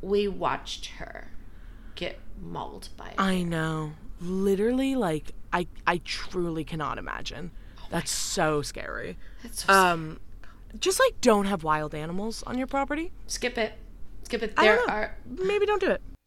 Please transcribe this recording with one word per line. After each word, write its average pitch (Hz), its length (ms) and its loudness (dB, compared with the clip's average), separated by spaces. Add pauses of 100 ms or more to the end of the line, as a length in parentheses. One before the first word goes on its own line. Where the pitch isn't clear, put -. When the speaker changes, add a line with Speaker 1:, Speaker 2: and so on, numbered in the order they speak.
Speaker 1:
we 202 260 2
watched 175 580 -2 (120)
her - 340 -12 (640)
get - 240 -6 (220)
mauled 165 560 -8
by - 200 -12
a - 40 2
Speaker 2:
I 190 160 4
Speaker 1:
bear." 180 80 2
Speaker 2:
know. 160 460 0 (300)
Literally, 202 720 2
like, 170 360 0 (220)
I, 175 140 2 (200)
I 175 120 4
truly 170 680 -2
cannot 143 320 -4
imagine. - 540 -6 (260)
Speaker 1:
Oh - 60 -16
my - 40 -10 (120)
Speaker 2:
That's - 140 -4
Speaker 1:
God. - 40 -2 (180)
Speaker 2:
so 156 260 4
scary. - 560 -6 (240)
Speaker 1:
That's - 200 -8
so - 20 -6
scary. 196 160 10
Speaker 2:
Um, 165 400 4 (600)
just, - 200 2
like, 523 200 6
don't 208 260 8
have 196 180 0
wild 151 320 2
animals 180 480 -4
on 233 140 -4
your 254 100 -2
property. 285 440 0 (160)
Speaker 1:
Skip - 300 -4
it. 226 160 0 (500)
Skip 233 200 -2
it. 214 120 -4
Speaker 2:
I - 80 6
Speaker 1:
There 214 140 10
Speaker 2:
don't 480 100 4
know. - 60 2
Speaker 1:
are - 320 -2
Speaker 2:
Maybe 381 400 2
don't 403 160 2
do 370 80 4
it. 196 120 2 (260)